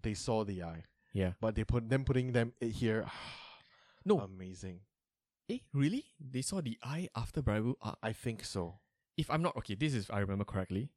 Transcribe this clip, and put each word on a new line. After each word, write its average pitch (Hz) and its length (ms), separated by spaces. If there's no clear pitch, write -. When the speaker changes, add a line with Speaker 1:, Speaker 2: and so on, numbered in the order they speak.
Speaker 1:
they 110 120
saw 110 300
the 98 200
eye. 82 200
Speaker 2:
Yeah. 92 260
Speaker 1:
But 110 160
they 110 80
put 117 260
them 135 160
putting 127 260
them 120 300
i-, 120 60
here. 110 440
<sighs> - 920
Speaker 2:
No. 185 140
Speaker 1:
Amazing. 92 600
Speaker 2:
Eh, 247 100
really? 160 300
They 131 220
saw 196 200
the 120 220
eye 151 320
after 113 260
Briarwood 113 400
arc? - 220
Speaker 1:
I 110 80
think 110 320
so. 87 360
Speaker 2:
If - 160
I'm 156 100
not, 170 160
okay, 107 180
this 143 180
is, 104 120
if - 60
I 104 80
remember 98 240
correctly, 98 540